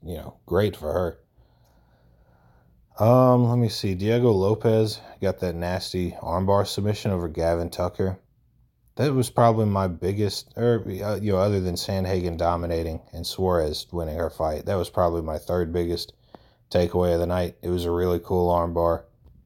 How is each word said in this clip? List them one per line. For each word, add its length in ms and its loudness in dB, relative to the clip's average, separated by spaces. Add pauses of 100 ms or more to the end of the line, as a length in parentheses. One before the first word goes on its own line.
you 120 -10
know, 280 -14
great 320 0
for 160 -6
her. 260 -2 (1800)
Um, 500 6
let 80 2
me 140 2
see. 240 -2
Diego 380 2
Lopez 680 2 (220)
got 180 -2
that 140 -4
nasty 560 -4 (100)
armbar 460 2
submission 440 -4
over 180 -2
Gavin 420 -2
Tucker. 480 -4 (800)
That 180 0
was 160 0
probably 340 4
my 240 2
biggest, 680 -4
or, 280 2 (180)
uh, 180 -4
you 120 0
know, 60 4
other 220 4
than 160 -2
Sandhagen 600 -2
dominating 640 -2 (120)
and 140 -10
Suarez 640 -2
winning 280 -6
her 100 -2
fight, 380 -6
that 80 -2
was 160 -4
probably 320 0
my 160 -6
third 340 -4
biggest 400 -4 (580)
takeaway 440 2
of 60 0
the 60 0
night. 360 -2
It 80 -6
was 160 -2
a 40 -2
really 300 0
cool 320 0
armbar, 520 0 (420)